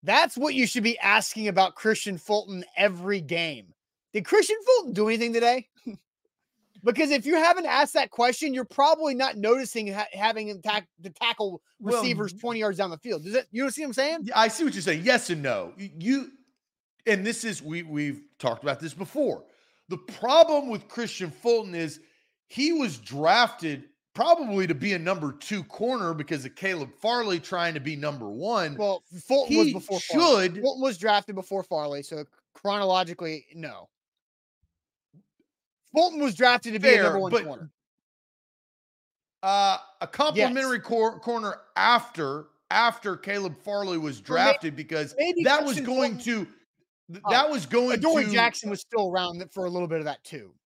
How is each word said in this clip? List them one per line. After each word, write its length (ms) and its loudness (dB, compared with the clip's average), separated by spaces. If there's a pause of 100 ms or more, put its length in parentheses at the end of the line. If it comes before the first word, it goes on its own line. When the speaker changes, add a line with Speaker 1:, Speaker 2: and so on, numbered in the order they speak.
Speaker 1:
That's 360 2
what 160 0
you 120 2
should 180 -2
be 160 0
asking 480 0
about 260 2
Christian 420 -2
Fulton 480 -4 (140)
every 420 0
game. 540 -6 (400)
Did 100 -4
Christian 400 4
Fulton 300 4
do 120 2
anything 280 0
today?" 340 2 (180)
<laughs> 120 -12 (840)
Because 260 2
if 160 2
you 80 2
haven't 320 4
asked 280 2
that 160 2
question, 440 0
you're 100 -4
probably 500 2
not 220 -2
noticing 560 0
ha-, 200 -4
having 360 -2
him 140 -12
tack-, 240 -2 (140)
the 100 -16
tackle 500 -4 (200)
Speaker 2:
Well, 200 0
Speaker 1:
receivers 320 -2
twenty 280 -6
yards 180 -2
down 120 -2
the 80 -12
field. 260 -8
Does 100 -10
it, 160 -2
you 120 -4
know 40 0
what 120 -6
I'm 140 -6
saying? 320 -2
Speaker 2:
Yeah, 140 0
I 80 6
see 160 -2
what 100 0
you're 100 -8
saying. 200 0
Yes 280 2
and 120 -4
no. 340 -2
Y-, 220 -14
you, 320 -2 (760)
and 200 2
this 160 -4
is, 180 -6
we, 220 -8
we've 400 -6 (160)
talked 240 -2
about 160 -2
this 160 -10
before. 520 -2 (420)
The 80 -6
problem 720 4
with 180 -6
Christian 440 -8
Fulton 440 -2
is 240 -6 (480)
he 260 0
was 260 -2
drafted 920 0 (260)
probably 540 2
to 60 0
be 180 -2
a 60 -2
number 340 -4
two 320 -8
corner 500 -4
because 300 -6
of 100 -14
Caleb 360 -6 (100)
Farley 400 0
trying 340 -4
to 60 -6
be 160 -6
number 340 -6
one. 460 -2
Speaker 1:
Well, 260 -2 (240)
Fulton 300 2
was 120 6
Speaker 2:
He 40 0
Speaker 1:
before 260 -6
Farley. 460 4
Speaker 2:
should 160 -2
Speaker 1:
Fulton 220 0
was 160 -2
drafted 360 0
before 300 -6
Farley, 400 -6
so 200 -12 (300)
chronologically, 1000 -2
no. 340 -14 (2000)
Fulton 260 4
was 140 0
drafted 400 4
to 40 -2
be 100 6
a 40 10
Speaker 2:
Fair, 120 8
Speaker 1:
number 160 2
one 120 -2
Speaker 2:
but 120 2
Speaker 1:
corner. 260 -12 (1700)
Speaker 2:
uh, 360 2 (240)
a 40 -8
complimentary 720 0
Speaker 1:
Yes. 100 -8
Speaker 2:
cor-, 340 0
corner 360 -6 (180)
after, 760 0 (220)
after 460 0
Caleb 400 -6
Farley 400 -4
was 220 -6
Speaker 1:
Or 20 -18
may-, 60 -20
Speaker 2:
drafted 500 2
because 400 -6
Speaker 1:
maybe 280 0
Speaker 2:
that 160 4
was 160 -2
Speaker 1:
Christian 100 -6
Speaker 2:
going 320 -2
Speaker 1:
Fulton 260 -4
Speaker 2:
to, 80 -16 (600)
th-, 120 -16
Speaker 1:
Oh, 60 -2
Speaker 2:
that 180 4
was 160 -2
going 300 2
Speaker 1:
Adoree 320 2
Speaker 2:
to 40 -2
Speaker 1:
Jackson 380 2
was 140 -8
still 260 -2
around 300 -4
th-, 120 -12
for 140 -6
a 60 -4
little 180 -4
bit 120 -4
of 40 -8
that 180 -8
too. 300 -16 (140)